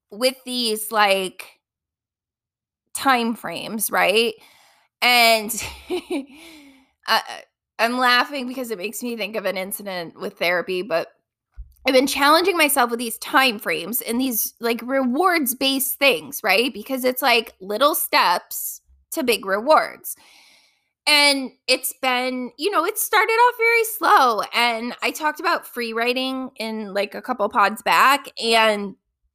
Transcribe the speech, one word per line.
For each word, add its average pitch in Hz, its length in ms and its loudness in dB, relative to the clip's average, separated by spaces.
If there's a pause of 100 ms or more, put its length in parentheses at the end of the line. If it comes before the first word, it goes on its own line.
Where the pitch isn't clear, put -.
(100)
with 254 340 -4
these, 233 460 -4
like, 196 720 -2 (1300)
time 240 420 0
frames, 196 540 -8
right? 208 440 2 (680)
And, 226 520 4 (340)
<laughs> 320 380 -6 (800)
uh, 214 140 2 (580)
I'm 233 200 0
laughing 254 500 0
because 254 220 -8
it 214 80 -6
makes 202 240 -10
me 240 140 -6
think 214 200 -6
of 190 80 -4
an 190 120 -2
incident 190 640 -8
with - 200 -10
therapy, 180 440 0
but 165 300 -4 (720)
I've 269 80 4
been 262 120 6
challenging 311 500 2
myself 277 340 2
with 233 80 -4
these 233 200 -8
time 262 400 2
frames 190 420 -6
and 233 180 -4
these, 254 420 -2
like, 233 220 -2
rewards-based 269 1160 0
things, 165 440 0
right? 226 300 2
Because 247 320 -6
it's, 254 180 -2
like, 240 380 2
little 220 340 2
steps - 880 -2 (320)
to 320 100 -4
big 220 220 0
rewards. 208 720 0 (880)
And 285 440 4 (160)
it's 262 280 -2
been, 254 640 -2
you 311 120 -2
know, 330 140 2
it 392 140 -4
started 427 340 2
off 466 260 4
very 466 260 4
slow. 294 580 4 (100)
And 233 500 -2
I 233 80 -2
talked 302 300 -4
about 339 260 -2
free 226 280 -8
writing 262 640 -2
in, 220 360 -8
like, 202 220 -4
a 202 80 -12
couple 240 260 -2
pods 208 320 2
back. 247 480 4 (120)
And 220 540 2 (400)